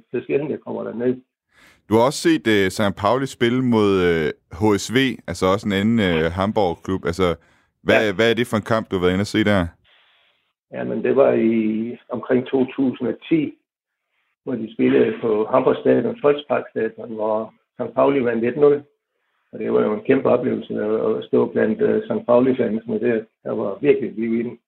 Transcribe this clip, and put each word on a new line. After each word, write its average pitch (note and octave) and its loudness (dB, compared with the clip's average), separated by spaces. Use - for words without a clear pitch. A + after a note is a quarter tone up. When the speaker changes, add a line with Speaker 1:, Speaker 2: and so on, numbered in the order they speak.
Speaker 1:
til A#2+ -6
sjældent, C#3+ -2
jeg A2 -6
kommer A2 -10
derned. A#2+ -2
Speaker 2:
Du G2+ 2
har A2 6
også C3+ 2
set, D#3+ 0
øh, G2+ 2
Sankt G2 -2
Pauli A#2+ 0
spille B2+ 0
mod, A2 4
øh, E2 2
H G#2 2
S G2+ -8
V, - 2
altså E2+ -2
også G2 0
en G#2 -2
anden, G#2+ 2
øh, E2 2
Hamburg-klub. F#2+ -2
Altså, F2 0
hvad, A2 2
Speaker 1:
Ja. G2+ -2
Speaker 2:
hvad A2+ 2
er A2+ 2
det A#2+ 0
for A#2 -4
en G#2 0
kamp, A2 -2
du G2 -2
har F#2 0
været F2+ 2
inde F#2 0
og G#2 -2
se G#2+ 0
der? G2+ 2
Speaker 1:
Jamen, A#2+ -6
det B2 0
var C3 4
i A2+ 2
omkring B2 -4
to C3 0
tusind B2+ -4
og - -4
ti, D#3 0
hvor C3 -4
de A2 -12
spillede B2+ 2
på A#2 0
Hamburg C3 2
Stadion, B2+ 0
Volkspark C#3+ 0
Stadion, A2 -6
hvor G#2+ -2
Sankt A2+ -8
Pauli C3+ 2
vandt A2+ 0
et B2 -2
nul. C#3+ 6
Og - -16
det A2+ -4
var B2 2
jo G#2+ 0
en G#2 -8
kæmpe C3 2
oplevelse A#2+ -2
at, G#2+ 0
at A2 -2
stå B2 2
blandt, A2 0
øh, A2 2
Sankt A2 -4
Pauli-fans B2 2
med A2 -4
det. A#2+ 0
Der C3 -6
var G#2 -6
virkelig C3+ 2
liv A2+ -2
i - -4
den. A#2+ -10